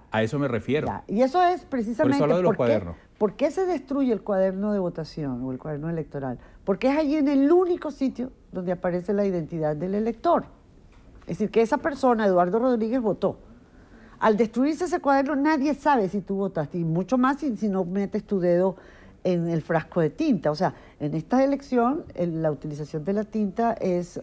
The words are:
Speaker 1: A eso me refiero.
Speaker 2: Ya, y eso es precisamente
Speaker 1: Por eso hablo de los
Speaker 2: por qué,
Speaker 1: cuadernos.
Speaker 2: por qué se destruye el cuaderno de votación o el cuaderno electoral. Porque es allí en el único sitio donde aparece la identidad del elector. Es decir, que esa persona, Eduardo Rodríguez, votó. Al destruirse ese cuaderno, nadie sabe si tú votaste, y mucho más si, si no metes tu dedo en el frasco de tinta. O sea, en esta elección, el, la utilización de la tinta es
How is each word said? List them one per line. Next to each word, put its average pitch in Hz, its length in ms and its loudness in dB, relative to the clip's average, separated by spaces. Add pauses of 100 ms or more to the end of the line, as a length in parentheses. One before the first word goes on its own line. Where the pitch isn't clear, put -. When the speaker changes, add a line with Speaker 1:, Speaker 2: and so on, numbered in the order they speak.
(100)
Speaker 1:
A 110 140 2
eso 139 160 -2
me 143 80 0
refiero. 123 400 -2
Speaker 2:
Ya, 98 180 -8
y 208 160 0
eso 269 240 2
es 349 180 0
precisamente 262 540 0
Speaker 1:
Por 147 100 2
eso 160 60 4
hablo - 40 2
de 185 40 0
los 190 140 4
Speaker 2:
por 127 100 2
qué, 117 60 4
Speaker 1:
cuadernos. 92 240 -2 (200)
Speaker 2:
por 208 180 0
qué 302 180 0
se 370 140 0
destruye 277 460 0
el 202 100 -2
cuaderno 190 500 0
de 202 80 0
votación 156 640 -6
o 131 80 -6
el 127 60 -8
cuaderno 151 300 -8
electoral. 143 500 -6 (260)
Porque 202 240 0
es 277 100 2
allí 302 160 0
en 294 140 2
el 285 220 4
único 349 420 2
sitio 262 400 -4 (180)
donde 180 220 -4
aparece 180 400 -2
la 202 120 2
identidad 160 520 -2
del 185 180 -4
elector. 226 520 0 (760)
Es - 160 -8
decir, 208 120 -2
que 220 120 4
esa 226 160 0
persona, 247 480 2
Eduardo 180 320 4
Rodríguez, 240 420 0
votó. 196 380 -2 (800)
Al 220 180 2
destruirse 254 500 0
ese 339 140 -2
cuaderno, 277 360 2
nadie 285 380 2
sabe 262 340 2
si 196 140 -4
tú 196 120 -6
votaste, 185 420 -4
y 170 80 -2
mucho 180 340 0
más 262 200 2
si, 262 180 -4
si 214 120 -2
no 190 160 0
metes 196 400 -4
tu 196 160 -2
dedo 180 360 4 (480)
en 175 240 0
el 165 140 0
frasco 165 380 -2
de 156 100 2
tinta. 233 400 0
O 151 40 0
sea, 160 200 -2 (240)
en 147 160 -4
esta 240 280 0
elección, 277 640 0 (100)
el, 165 280 -2
la 156 80 2
utilización 151 540 -8
de 196 100 -2
la 214 100 -2
tinta 214 480 -2
es 180 500 -4